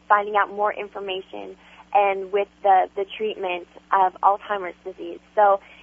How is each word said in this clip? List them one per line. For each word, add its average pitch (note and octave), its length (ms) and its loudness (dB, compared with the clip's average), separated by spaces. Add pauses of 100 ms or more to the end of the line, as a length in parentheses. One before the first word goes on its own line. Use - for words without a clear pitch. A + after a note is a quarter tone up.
finding G#3 300 2
out G3 120 2
more G#3 240 -2
information G3 840 -12 (360)
and G3 380 0
with G3+ 160 0 (160)
the, F#3+ 320 4
the G3+ 100 -4 (120)
treatment F#3 500 -6 (240)
of F#3 220 4 (100)
Alzheimer's G3 600 -2
disease. E3+ 360 -12 (160)
So, G3+ 240 4 (240)